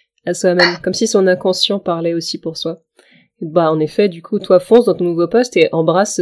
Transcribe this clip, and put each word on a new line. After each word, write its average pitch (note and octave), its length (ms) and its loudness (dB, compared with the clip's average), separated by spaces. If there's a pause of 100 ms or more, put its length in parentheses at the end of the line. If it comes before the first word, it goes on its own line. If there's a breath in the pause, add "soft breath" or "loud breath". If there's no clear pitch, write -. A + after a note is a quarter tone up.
(240)
à F3 100 -4
soi-même. F3 460 0
Comme F#3 140 -4
si A3 140 -2
son F#3+ 180 2
inconscient F#3 540 0
parlait E3+ 340 -4
aussi E3 260 -8
pour D#3+ 160 -10
soi. E3 200 -8 (640 soft breath)
Bah, D#3+ 320 0
en D#3 80 0
effet, G3 280 0
du E3 140 -14
coup, G#3 160 -6
toi, F#3 220 2
fonce A3+ 240 4
dans F#3 100 2
ton F3+ 80 -6
nouveau E3+ 240 0
poste A#3+ 300 0
et E3 160 4
embrasse E3+ 500 0